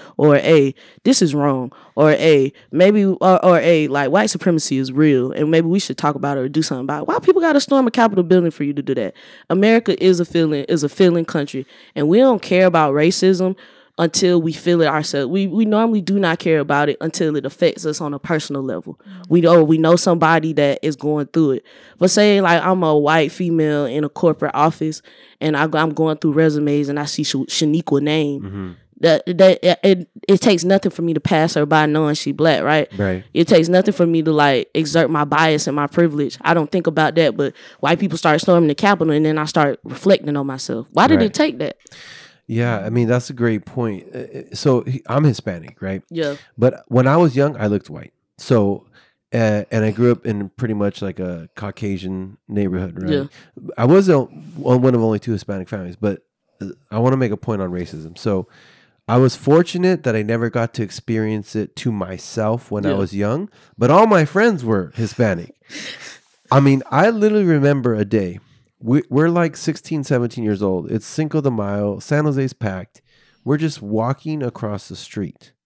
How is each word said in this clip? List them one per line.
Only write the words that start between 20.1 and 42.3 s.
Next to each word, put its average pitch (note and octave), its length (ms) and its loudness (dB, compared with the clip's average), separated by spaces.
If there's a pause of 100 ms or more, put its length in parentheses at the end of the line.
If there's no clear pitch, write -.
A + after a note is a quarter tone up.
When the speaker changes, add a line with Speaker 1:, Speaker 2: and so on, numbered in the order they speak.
Speaker 1:
that C#3+ 300 0
is D3+ 120 -2
going D3 380 -4
through D3+ 200 2
it. - 120 -6 (320)
But - 140 2
say, G#3 280 4
like, E3+ 220 2
I'm F#3 220 0
a D#3 120 2
white D3+ 360 2
female D#3 540 0
in C#3 180 -4
a C#3+ 60 -4
corporate D3+ 440 -2
office D#3 480 -2 (400)
and D#3 160 -2
I, D3 60 2 (100)
I'm D#3 220 0
going D#3 220 0
through D#3 160 -2
resumes D3 560 0
and D3 100 -4
I D3 60 -6
see D3+ 180 -6
Sh-, C3+ 240 -4
Shaniqua D3+ 520 0
name. D3 440 -2
Speaker 3:
Mm-hmm. G2 280 -10 (280)
Speaker 1:
That, D#3+ 260 2
that, F#3 380 4
it, F3 180 2
it, F#3 280 2 (180)
it G3 140 4
takes F3+ 220 2
nothing F#3+ 280 2
for - 100 -10
me E3 140 -2
to D3+ 40 -2
pass D#3+ 360 0
her D3+ 100 0
by D3+ 220 2
knowing D3+ 260 0
she C#3+ 180 -6
black, D3 300 0
right? D3 260 0 (120)
Speaker 3:
Right. F#2 240 -2 (100)
Speaker 1:
It E3 140 2
takes E3 200 4
nothing F#3 280 2
for F3 100 2
me E3 160 0
to, D#3 100 0
like, C#3+ 440 2
exert D#3 340 0
my D3 160 0
bias D3+ 400 0
and C#3+ 100 -4
my D3 120 -2
privilege. D3 540 0
I D#3+ 120 0
don't D#3+ 180 0
think F3+ 140 -2
about D#3 300 0
that, D3+ 200 2
but C#3 200 -4 (240)
white D#3 180 0
people E3 220 -4
start D3+ 220 2
storming E3+ 260 4
the D3 80 0
Capitol F3+ 360 2
and D3+ 140 2
then D#3 140 0
I D3+ 60 -4
start D3 380 0
reflecting D3 540 0
on C#3 80 -4
myself. C3 460 -8
Why G3+ 160 4
did A3 80 4
Speaker 3:
Right. G3+ 100 2
Speaker 1:
it G#3 80 -4
take - 240 -2
that? - 200 -8 (720)